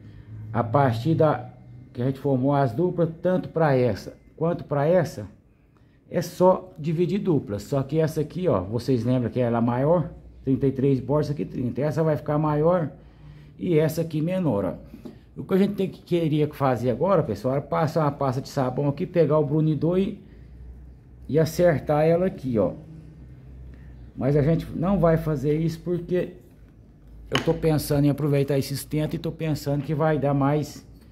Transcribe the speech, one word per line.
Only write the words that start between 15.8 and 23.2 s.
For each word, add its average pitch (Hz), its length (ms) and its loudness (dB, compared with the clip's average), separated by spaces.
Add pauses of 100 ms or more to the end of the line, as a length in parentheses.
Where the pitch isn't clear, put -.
que, - 140 -14
queria 156 460 2
fazer 127 420 0
agora, 165 340 2
pessoal, 123 320 -2
era 143 60 -2
passar 160 400 0
uma 147 100 2
pasta 135 300 -2
de - 80 -12
sabão 131 380 0
aqui, 143 180 -2
pegar 156 320 4
o 156 80 4
brunidor 156 540 2
e, 196 200 -2 (1120)
e 143 100 2
acertar 156 640 2
ela 170 200 4
aqui, 131 320 -2
ó. 92 160 2 (1400)